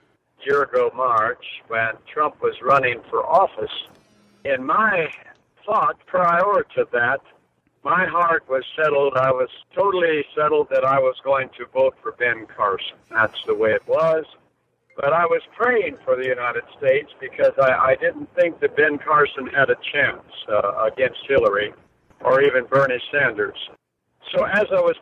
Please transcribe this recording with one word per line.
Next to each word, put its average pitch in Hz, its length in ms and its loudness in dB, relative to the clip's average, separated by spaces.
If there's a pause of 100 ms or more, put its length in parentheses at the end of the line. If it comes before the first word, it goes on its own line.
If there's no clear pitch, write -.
(460)
year 143 180 2
ago 123 300 0
March, 120 500 0 (260)
when 113 240 -2 (200)
Trump 151 280 -2
was 113 200 -2
running 127 380 2 (100)
for 113 160 -2
office. 160 460 0 (720)
And 131 220 -4
my 185 420 0 (580)
thought 170 400 0
prior 180 600 2 (100)
to 123 160 0
that, 120 300 0 (600)
my 170 220 0
heart 165 440 0
was 131 160 -2 (100)
settled. 147 400 2
I 131 160 2
was 127 180 -2 (240)
totally 180 520 0 (100)
settled 151 360 0
that 131 120 0
I 135 160 2
was 131 240 0
going 135 340 -2
to 120 160 -14
vote 131 300 2
for 147 80 -8
Ben 117 420 -4
Carson. 98 440 -4 (120)
That's 110 280 -2 (100)
the 110 80 0
way 110 160 2
it 104 160 -2
was. 160 380 0 (720)
But 139 160 0
I 170 120 2
was 165 160 0 (140)
praying 208 480 0
for 127 120 2
the 127 100 -4
United 123 380 -4 (140)
States 139 320 0 (120)
because 131 400 0
I, 131 300 2
I 135 40 4
didn't 160 400 -4
think 175 240 0
that 143 160 -2
Ben 147 220 2
Carson 143 500 0
had 131 220 0
a 123 60 4 (180)
chance, 131 340 -2 (220)
uh, 104 420 0
against 127 280 -2 (100)
Hillary 104 420 2 (500)
or 131 200 4
even 127 240 2
Bernie 131 340 2 (120)
Sanders. 110 460 -2 (760)
So 180 80 2
as 202 280 0
I 185 100 2
was 170 200 2